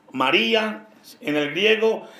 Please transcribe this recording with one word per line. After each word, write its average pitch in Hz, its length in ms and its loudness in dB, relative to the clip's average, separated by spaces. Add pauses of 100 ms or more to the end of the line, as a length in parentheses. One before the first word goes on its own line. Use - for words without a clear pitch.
(120)
María, 214 760 0 (320)
en 147 160 -4
el 147 160 -2
griego, 214 560 0 (120)